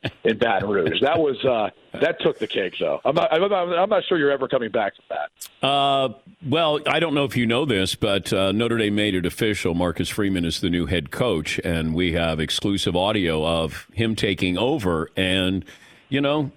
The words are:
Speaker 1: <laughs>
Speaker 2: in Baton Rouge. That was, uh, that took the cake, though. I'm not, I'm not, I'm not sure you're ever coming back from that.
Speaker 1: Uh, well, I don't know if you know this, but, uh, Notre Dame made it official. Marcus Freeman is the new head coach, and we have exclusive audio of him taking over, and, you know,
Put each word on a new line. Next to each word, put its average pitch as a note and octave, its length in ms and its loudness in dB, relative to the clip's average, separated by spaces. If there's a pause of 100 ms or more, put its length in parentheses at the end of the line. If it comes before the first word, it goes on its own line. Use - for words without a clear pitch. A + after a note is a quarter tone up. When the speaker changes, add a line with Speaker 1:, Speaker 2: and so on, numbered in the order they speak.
Speaker 1:
<laughs> - 220 -8
Speaker 2:
in A2 120 2
Baton G2+ 320 0
Rouge. F2 320 0
That D#3 180 4
was, C#3 240 0
uh, A2+ 280 2 (280)
that E3 220 0
took D#3 180 0
the A2 80 -2
cake, F#2+ 320 -4
though. D#2 240 0
I'm C#3 120 0
not, E3+ 180 2
I'm F3 160 2
not, F3 300 0
I'm G3 100 2
not G3+ 180 2
sure F3+ 120 2
you're C#3+ 120 4
ever C3 160 0
coming A#2+ 240 -2
back G#2 260 0
from - 120 -20
that. - 580 -8
Speaker 1:
Uh, C#3 460 2 (340)
well, D3+ 400 2
I D3 140 2
don't D#3+ 140 0
know C#3+ 100 2
if B2 100 -4
you A#2+ 120 2
know A#2+ 180 2
this, G2 300 0
but, G2 360 0
uh, F#2+ 220 2
Notre A#2 240 0
Dame G#2 180 0
made G#2 200 2
it F2+ 100 -2
official. F#2+ 480 -2
Marcus F2 380 0
Freeman F#2+ 340 0
is E2+ 160 -2
the F#2+ 80 0
new E2+ 160 0
head D#2 260 -2
coach, G2 500 -2
and D#2+ 340 -2
we F2 180 2
have D#2+ 280 0
exclusive G2 540 -2
audio F2 520 0
of E2 480 -2
him A2 220 0
taking F#2 420 0
over, G2+ 580 0
and, F#2 480 0 (460)
you C3+ 100 0
know, C#3+ 360 0